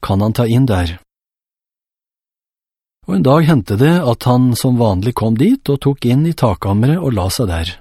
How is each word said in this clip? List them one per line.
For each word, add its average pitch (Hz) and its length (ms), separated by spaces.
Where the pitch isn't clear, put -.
kan 98 180
han 107 140
ta 120 100
inn 123 220
der.» 87 300
Og - 100
en 185 60
dag 143 240
hendte 131 320
det 151 240
at 120 240
han 127 320
som 123 200
vanlig 110 360
kom 113 240
dit 220 320
og 139 100
tok 139 300
inn 139 160
i 170 80
takkammeret 110 640
og 143 160
la 95 160
seg 123 160
der. 82 220